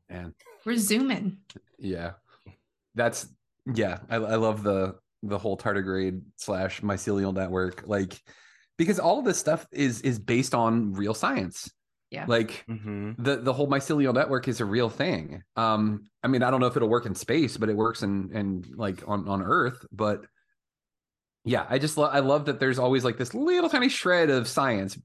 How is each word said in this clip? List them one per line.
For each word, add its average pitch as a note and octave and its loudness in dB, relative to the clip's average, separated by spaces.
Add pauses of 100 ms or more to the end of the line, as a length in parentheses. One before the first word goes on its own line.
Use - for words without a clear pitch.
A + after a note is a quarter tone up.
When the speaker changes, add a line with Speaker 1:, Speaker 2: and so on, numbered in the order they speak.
Speaker 1:
Man. F2+ -12 (320)
Speaker 2:
We're A#3 -2
zooming. G#3+ 0 (420)
Speaker 1:
Yeah. E2+ -6 (840)
That's, A#2 0 (460)
yeah, G2+ -2 (100)
I, A#2 -2
I A2 0
love A2 2
the, F#2+ 2 (280)
the G2+ -2
whole G2 -2
tardigrade F#2+ -2 (140)
slash F#2+ -4
mycelial G2 0
network, F#2 -2
like, G2 -2 (560)
because E3+ 2
all F#3+ 4
of C4+ -4
this G3+ 0
stuff D#3+ 0
is, C3 0
is A#2+ 0
based B2 0
on A2+ 2
real G2+ -2
science. - -4 (400)
Speaker 2:
Yeah. D#3 -10
Speaker 1:
Like, A#2 0
Speaker 3:
Mm-hmm. G#2 -8 (100)
Speaker 1:
the, C3+ 0
the B2 0
whole C#3 0
mycelial C#3 2
network B2+ 2
is A#2 -2
a A2+ 0
real A#2 2
thing. F#2 -4 (140)
Um, G#2+ 2 (120)
I B2 -2
mean, B2+ 4
I B2+ 4
don't C3 2
know B2 4
if A#2+ 0
it'll A#2 2
work A#2+ 2
in G2 -4
space, C3 0
but A2 -2
it G#2 0
works A2 0
in, G2 -2
in, F#2+ -4 (100)
like, G2 -6
on, G2+ -2
on G2 -2
Earth. A#2+ 0
But G#2 -2 (1200)
yeah, A#2 2
I C3+ 2
just D3+ 0
lo-, D3+ 4
I C#3 4
love C#3 4
that C#3+ -2
there's C3 2
always, B2+ 4
like, A#2 0
this B2 -4
little E4+ 2
tiny B3+ 2
shred F3+ 4
of B2 2
science, A2 0